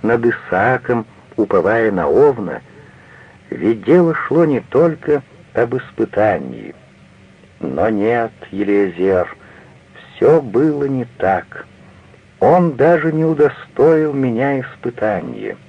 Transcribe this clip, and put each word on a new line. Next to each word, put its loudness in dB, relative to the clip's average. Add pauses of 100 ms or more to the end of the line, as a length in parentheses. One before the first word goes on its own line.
над 0
Исааком, -2 (300)
уповая 0
на -2
Овна, 0 (880)
ведь -2
дело 4
шло 0
не 0
только 0 (320)
об 0
испытании. -4 (880)
Но -2
нет, 0 (200)
Елизар, 0 (600)
всё 2
было 0
не -4 (100)
так. -4 (760)
Он 4
даже 2
не 0
удостоил 2
меня -2
испытания. -6 (120)